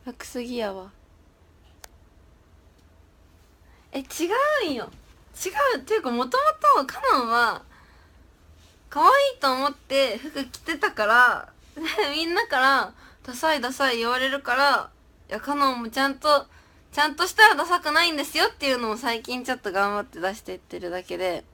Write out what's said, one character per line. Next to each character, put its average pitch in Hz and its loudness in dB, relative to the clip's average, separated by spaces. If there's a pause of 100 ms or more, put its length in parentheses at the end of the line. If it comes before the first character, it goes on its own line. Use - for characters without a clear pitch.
楽 247 -14
す 247 -10
ぎ 240 -8
や 208 -4
わ。 190 -14 (3000)
え、 277 -8
違 269 -10 (640)
う 311 -2
ん 277 -4
よ。 220 -8 (560)
違 381 -6 (260)
う。 269 -6
っ - -10
て 415 -2
い - 2
う 339 0
か、 254 -6
も 240 -2
と 339 -2
も 571 2 (400)
と - -4
カ - -12 (160)
ノ 240 0
ン 226 -4
は、 233 2 (1300)
可 294 0
愛 359 10 (260)
い - -20
と 269 2
思 269 0
っ 277 -6
て 262 0
服 277 -8
着 - -18
て 320 -6
た - -2
か 214 -2
ら、 233 4 (220)
<laughs> 320 -4
み 320 -4
ん 339 -4
な 453 0
か 269 0
ら、 254 2 (300)
「ダ 247 -14
サ 311 0
い、 285 -2
ダ 247 -6
サ 262 0
い」 233 -2
言 233 -2
わ 254 0
れ 262 -2
る 277 -4
か 247 -2
ら、 269 2 (400)
「い - -8
や、 214 -8
カ 277 -6
ノ 277 2
ン 240 -8
も 226 -8
ち 240 -6
ゃ 277 2
ん 269 -4
と、 294 2 (440)
ち - -4
ゃ 302 2
ん 294 -6
と 359 0
し - -8
た 427 8
ら 392 6
ダ 320 -2
サ 349 0
く 302 -4
な 320 4
い 339 0
ん 302 -4
で 285 -4
す 294 -6
よ」 349 4
っ - -4
て - -6
い 262 2
う 247 -2
の 233 -4
を 214 -4
最 233 -4
近 247 -8
ち 262 -6
ょ 247 -2
っ 247 -18
と 202 -8
頑 202 0
張 208 -4
っ - -10
て - -18
出 185 -4
し 220 -16
て 185 -12
い - -10
っ 180 -20
て - -16
る 180 -10
だ 180 -8
け 175 -10
で。 180 -6